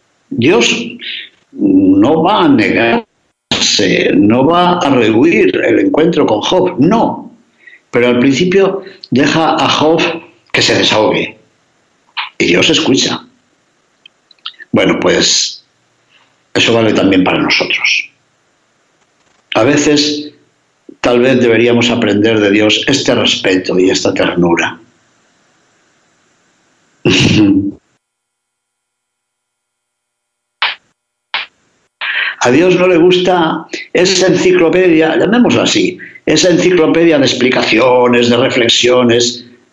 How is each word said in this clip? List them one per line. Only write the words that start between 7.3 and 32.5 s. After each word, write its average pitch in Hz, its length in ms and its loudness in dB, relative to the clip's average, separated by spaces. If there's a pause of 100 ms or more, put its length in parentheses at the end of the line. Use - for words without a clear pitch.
Pero 120 180 0
al 120 100 2
principio 180 640 0 (280)
deja 147 440 0
a 135 140 -2
Job 160 320 0 (520)
que - 100 -2
se 113 120 -2
desahogue. 98 640 -2 (1000)
Y - 80 -2
Dios 87 240 0
escucha. - 500 -2 (1500)
Bueno, 104 280 0
pues - 640 -2 (920)
eso - 200 0
vale 113 180 0
también 95 320 0
para - 140 -2
nosotros. - 720 -4 (1400)
A 143 100 0
veces, 147 680 0 (680)
tal 123 200 2
vez 127 200 2
deberíamos 120 500 2
aprender 107 500 0
de 101 100 2
Dios 107 360 2
este 117 280 0
respeto 92 640 -2
y 92 120 2
esta 92 240 -2
ternura. 87 680 -2 (2250)
<laughs> - 680 0 (4000)
A 123 100 -2